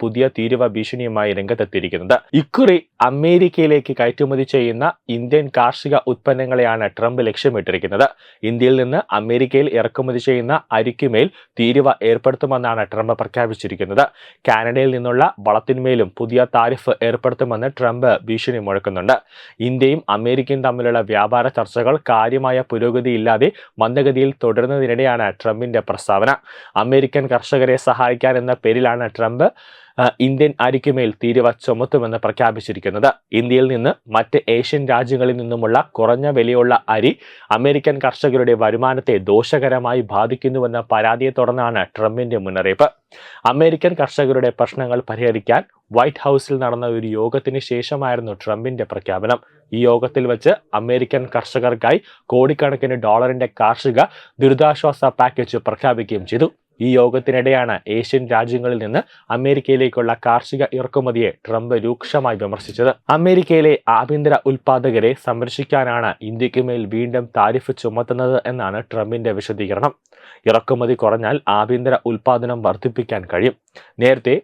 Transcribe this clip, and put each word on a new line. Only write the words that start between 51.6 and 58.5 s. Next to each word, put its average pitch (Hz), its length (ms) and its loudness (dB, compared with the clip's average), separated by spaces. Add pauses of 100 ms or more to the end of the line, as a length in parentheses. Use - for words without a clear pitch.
കോടിക്കണക്കിന് 135 680 0
ഡോളറിന്റെ 123 540 0 (120)
കാർഷിക 117 400 2 (400)
ദുരിതാശ്വാസ 143 640 2
പാക്കേജ് 123 520 0
പ്രഖ്യാപിക്കുകയും 110 720 -4
ചെയ്തു. 139 260 0 (280)
ഈ 123 140 2
യോഗത്തിനിടെയാണ് 123 920 2
ഏഷ്യൻ 117 380 -2
രാജ്യങ്ങളിൽ 120 520 -2